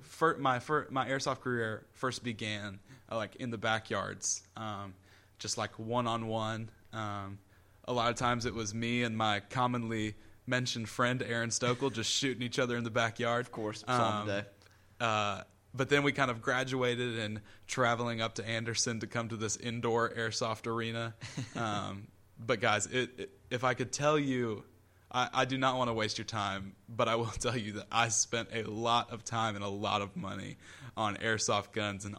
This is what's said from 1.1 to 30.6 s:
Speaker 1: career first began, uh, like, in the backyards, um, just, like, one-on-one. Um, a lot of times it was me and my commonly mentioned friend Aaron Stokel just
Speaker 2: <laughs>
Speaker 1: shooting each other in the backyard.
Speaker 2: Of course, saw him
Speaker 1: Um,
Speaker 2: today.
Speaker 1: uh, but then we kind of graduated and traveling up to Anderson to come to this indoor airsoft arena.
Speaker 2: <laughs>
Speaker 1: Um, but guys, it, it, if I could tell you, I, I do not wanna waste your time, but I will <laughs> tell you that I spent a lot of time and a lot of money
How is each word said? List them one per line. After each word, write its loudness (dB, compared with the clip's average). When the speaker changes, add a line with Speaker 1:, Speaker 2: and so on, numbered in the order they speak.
Speaker 1:
career -2
first -4
began, -6
uh, -2
like, -4
in -4
the -2
backyards, 0
um, -8
just, -4
like, -2
one-on-one. -2
Um, -6
a -2
lot 4
of 0
times 2
it -2
was -4
me 0
and 0
my 2
commonly 0
mentioned -2
friend 2
Aaron 0
Stokel 2
just 0
Speaker 2:
<laughs> 2
Speaker 1:
shooting 0
each 0
other 2
in 0
the -2
backyard. 2
Speaker 2:
Of -14
course, -4
saw 2
him 2
Speaker 1:
Um, -4
Speaker 2:
today. -2
Speaker 1:
uh, 2
but 0
then 6
we 6
kind 2
of -4
graduated 0
and -4
traveling 2
up -2
to -4
Anderson 0
to -4
come -2
to -4
this -2
indoor 0
airsoft -2
arena. -2
Speaker 2:
<laughs> -8
Speaker 1:
Um, -4
but 0
guys, 4
it, 0
it, -8
if 0
I 4
could -2
tell 4
you, 0
I, 2
I 4
do 0
not 4
wanna 2
waste 0
your -6
time, -4
but 2
I 4
will 2
<laughs> -6
tell 0
you -4
that -8
I 6
spent 0
a -2
lot 2
of -8
time 0
and -4
a -2
lot 0
of -6
money -8